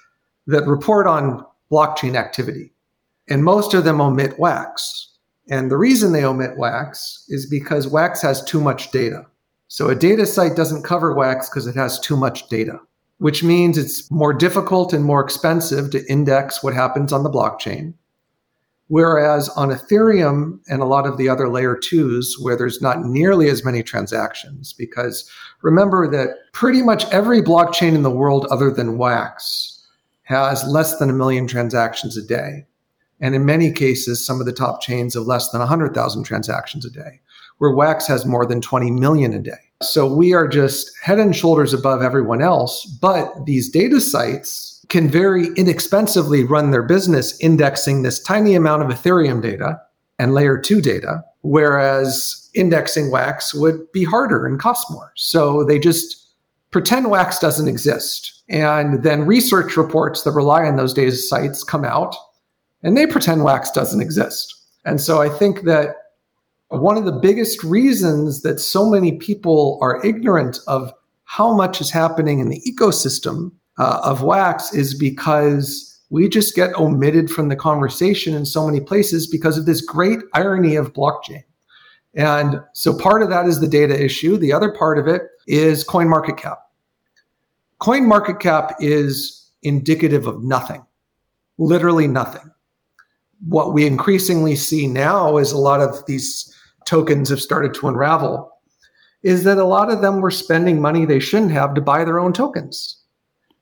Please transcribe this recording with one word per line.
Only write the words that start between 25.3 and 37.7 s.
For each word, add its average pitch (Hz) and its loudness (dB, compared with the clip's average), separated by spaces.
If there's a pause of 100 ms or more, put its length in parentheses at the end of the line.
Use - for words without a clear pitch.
remember 180 4
that 135 -2 (220)
pretty 254 2
much 226 2
every 214 4
blockchain 170 2
in 147 2
the 135 2
world 135 0
other 135 2
than 117 -4
Wax - -4 (460)
has 135 -2
less 156 -2
than 139 0
a - 0
million 131 0
transactions 117 -4
a 107 -10
day. 143 -8 (540)
And 135 -2
in 135 2
many 156 2
cases, 123 -2
some 127 -4
of 123 -4
the 123 -4
top 123 -4
chains 123 -4
have 117 -6
less 123 -2
than 117 -4
a 120 0
hundred 151 0
thousand 117 -4
transactions 113 -8
a 120 -14
day, - -20 (380)
where 143 2